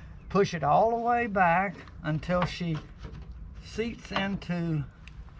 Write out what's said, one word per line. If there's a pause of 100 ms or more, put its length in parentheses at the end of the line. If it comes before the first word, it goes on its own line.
(280)
Push
it
all
the
way
back (300)
until
she (880)
seats
into (560)